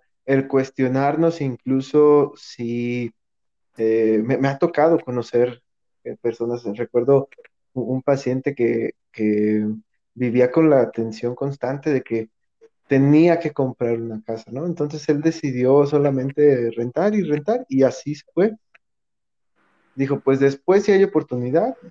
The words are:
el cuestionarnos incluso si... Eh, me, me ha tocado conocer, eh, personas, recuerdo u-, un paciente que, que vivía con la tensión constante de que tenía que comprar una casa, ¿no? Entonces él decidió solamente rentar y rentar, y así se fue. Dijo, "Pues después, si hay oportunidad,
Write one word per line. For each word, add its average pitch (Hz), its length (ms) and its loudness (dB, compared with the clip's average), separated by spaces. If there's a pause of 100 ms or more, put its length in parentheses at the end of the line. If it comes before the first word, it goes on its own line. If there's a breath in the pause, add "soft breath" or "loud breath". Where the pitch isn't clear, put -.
(260)
el 135 220 0
cuestionarnos 139 920 0
incluso 135 960 2
si... 120 760 -6 (640)
Eh, 110 460 2
me, 123 140 0
me 135 100 0
ha 139 100 -2
tocado 156 420 2
conocer, 123 640 -4 (440)
eh, 117 160 -10
personas, 120 420 -6 (140)
recuerdo 135 520 0 (440)
u-, 127 80 -6
un 127 200 -4
paciente 135 540 -2
que, 117 360 -2 (200)
que 107 560 0 (460)
vivía 123 380 0
con 160 180 4
la 131 220 4
tensión 117 440 -6
constante 139 560 -6
de 131 100 0
que 113 280 -6 (580)
tenía 151 520 4
que 160 120 -6
comprar 120 500 -2
una 113 220 -10
casa, 113 280 -10
¿no? 135 140 -8
Entonces 156 440 -6
él 147 120 0
decidió 143 640 2
solamente 139 840 2
rentar 156 440 -2
y 202 80 0
rentar, 160 460 -2
y 135 140 2
así 139 320 -2
se - 180 -20
fue. 214 220 0 (1400)
Dijo, 135 260 -4
"Pues 135 180 0
después, 139 440 2
si 202 100 2
hay 196 100 4
oportunidad, 151 720 -2 (160)